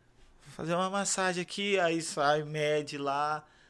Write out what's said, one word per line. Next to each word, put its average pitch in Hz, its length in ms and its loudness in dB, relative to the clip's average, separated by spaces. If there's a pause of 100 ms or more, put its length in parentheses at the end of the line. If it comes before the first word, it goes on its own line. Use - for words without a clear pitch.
(560)
Fazer 170 200 -4
uma 185 120 0
massagem 185 540 0
aqui, 202 360 0
aí 165 220 2
sai, 151 440 2
mede 151 520 0
lá. 147 480 -2 (260)